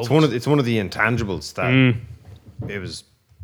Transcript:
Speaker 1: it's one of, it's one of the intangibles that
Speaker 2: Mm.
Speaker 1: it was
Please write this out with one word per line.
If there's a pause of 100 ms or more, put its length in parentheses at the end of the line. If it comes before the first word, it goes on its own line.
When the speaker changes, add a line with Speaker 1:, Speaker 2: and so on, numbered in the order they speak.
Speaker 1:
it's
one
of,
it's
one
of
the
intangibles
that
Speaker 2:
Mm. (680)
Speaker 1:
it
was (400)